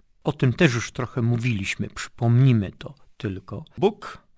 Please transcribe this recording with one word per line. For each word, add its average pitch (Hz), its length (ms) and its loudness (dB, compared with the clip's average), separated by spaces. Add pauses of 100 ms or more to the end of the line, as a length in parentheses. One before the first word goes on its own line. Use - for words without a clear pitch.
(240)
O 156 80 -2
tym 131 200 0
też 143 220 2
już - 180 -4
trochę 120 300 -6
mówiliśmy, 113 640 -2
przypomnimy 120 840 2
to - 220 -16 (220)
tylko. 101 480 -10 (140)
Bóg - 440 -2 (140)